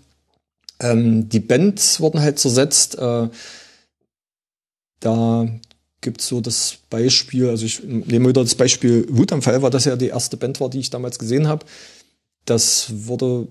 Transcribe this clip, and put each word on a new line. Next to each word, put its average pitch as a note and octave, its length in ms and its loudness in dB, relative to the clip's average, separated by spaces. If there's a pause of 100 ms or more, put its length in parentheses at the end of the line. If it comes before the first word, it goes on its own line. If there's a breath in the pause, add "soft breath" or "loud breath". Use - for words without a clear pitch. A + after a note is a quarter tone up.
(800)
Ähm, A2+ 480 2
die A2 100 0
Bands E3+ 600 2
wurden D#3+ 200 2
halt D3 200 0
zersetzt, C3+ 580 0
äh, A#2+ 300 -2 (1700 loud breath)
da A2+ 500 0 (520)
gibt's - 260 -8
so B2 140 -4
das - 380 -6 (120)
Beispiel, B2+ 580 0
also A2+ 160 -2
ich - 200 -6
nehme A#2+ 460 2
wieder B2+ 120 4
das A#2+ 140 0
Beispiel A#2+ 520 2
Wutanfall, C3+ 540 2
weil C3+ 80 2
das C3 140 0
ja C3+ 100 2
die B2 140 -2
erste - 280 -6
Band C3 240 -6
war, C3+ 80 -2
die B2+ 120 -8
ich B2 100 -8
damals B2 300 -8
gesehen B2+ 260 0
hab. D3+ 180 -2 (800 loud breath)
Das - 440 0 (180)
wurde B2 440 -2